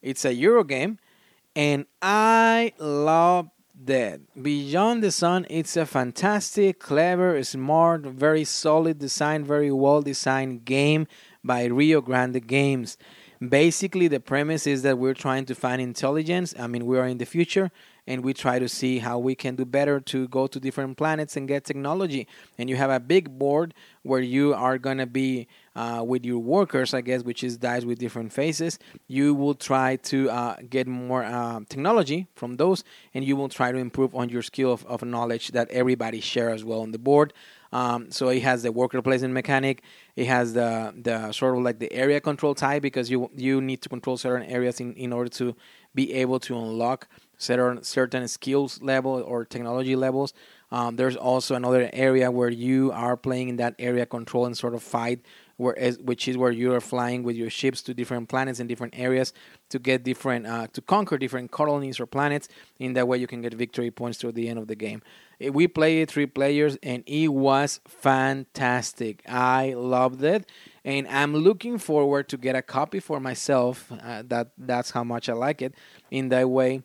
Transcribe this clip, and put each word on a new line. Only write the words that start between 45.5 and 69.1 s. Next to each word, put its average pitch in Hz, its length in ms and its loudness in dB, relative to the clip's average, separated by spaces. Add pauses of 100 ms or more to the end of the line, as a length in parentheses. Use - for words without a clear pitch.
be 131 200 0
able 131 260 0
to 127 160 -6
unlock 117 520 -4 (280)
certain, 123 480 0
certain 127 420 0
skills 135 540 -2
level 131 420 0
or 117 220 -6
technology 127 520 -2
levels. 131 360 0 (380)
Um, 120 260 -4
there's 127 200 0
also 127 380 0
another 123 380 2
area 131 380 4
where 123 180 0
you 127 440 2
are 120 240 -2
playing 127 340 -4
in 123 60 -6
that 120 220 -2
area 123 280 -2
control 120 400 -2
and 120 100 -6
sort 120 180 -4
of 117 80 -8
fight, 120 380 -4 (360)
where 120 180 0
is, 123 240 0
which 127 300 -4
is 127 80 -2
where 127 160 2
you 123 220 0
are 120 60 2
flying 123 420 -4
with 120 140 -4
your 113 140 -6
ships 131 320 -2
to 131 120 -10
different 120 340 -6
planets 131 320 -4
and 120 80 -8
different 120 280 -8
areas 127 360 0 (380)
to 135 80 -6
get 127 260 0
different, 123 420 -4
uh, 117 260 -6
to - 80 -8
conquer 185 360 0
different 127 340 -6
colonies 143 480 -2
or 120 80 -6
planets. 143 420 -2 (300)
In 127 160 -6
that 123 140 2
way, 127 100 2
you 123 80 -2
can 120 140 -10
get 117 140 -6
victory 120 360 -4
points 120 280 -8
toward 117 160 -6
the 117 140 -4
end 117 100 -6
of 107 100 -10
the 110 80 -8
game. 107 260 -10 (380)
Eh, 131 80 -4
we 147 180 4
played 160 360 2
it 156 80 -2
three 147 160 0
players, 143 560 2
and 123 240 -6
it 156 220 0
was 135 600 2
fantastic. 131 1400 0